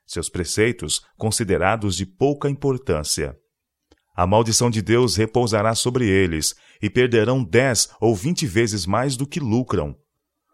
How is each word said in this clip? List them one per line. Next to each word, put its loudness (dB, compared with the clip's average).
seus -8
preceitos -2
considerados 0
de -4
pouca -2
importância. -4
A 2
maldição 2
de -2
Deus 2
repousará 0
sobre 0
eles, 2
e 0
perderão 2
dez 2
ou 2
vinte -4
vezes 0
mais -2
do -4
que -8
lucram. -2